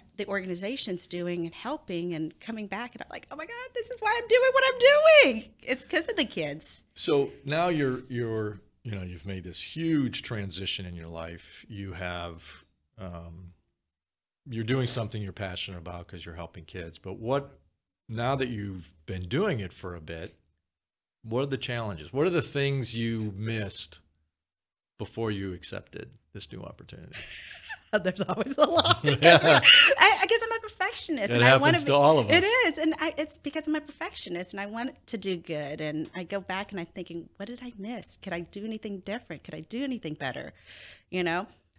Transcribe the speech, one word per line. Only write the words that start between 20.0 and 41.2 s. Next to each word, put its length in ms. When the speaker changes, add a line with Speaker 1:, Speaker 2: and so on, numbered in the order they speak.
Speaker 2:
bit, 340
what 200
are 40
the 120
challenges? 540
What 140
are 40
the 120
things 520
you 400
missed 680
before 320
you 220
accepted 580
this 200
new 100
opportunity? 500
Speaker 1:
<laughs> 460
There's 200
always 360
a 80
lot. 340
Speaker 2:
<laughs> 40
Speaker 1:
Because 400
I, 160
I 280
guess 160
I'm 100
a 80
perfectionist, 680
Speaker 2:
It 60
Speaker 1:
and 80
I 120
wanna 220
Speaker 2:
happens 60
Speaker 1:
be, 40
Speaker 2:
to 60
all 240
of 120
Speaker 1:
it 140
Speaker 2:
us. 60
Speaker 1:
is, 120
and 220
I, 160
it's 220
because 280
I'm 80
a 60
perfectionist, 720
and 80
I 60
want 280
to 120
do 180
good. 440
And 340
I 100
go 160
back 320
and 80
I'm 60
thinking, 500
"What 120
did 140
I 160
miss? 380
Could 180
I 60
do 240
anything 360
different? 440
Could 100
I 60
do 220
anything 320
better?" 380
You 140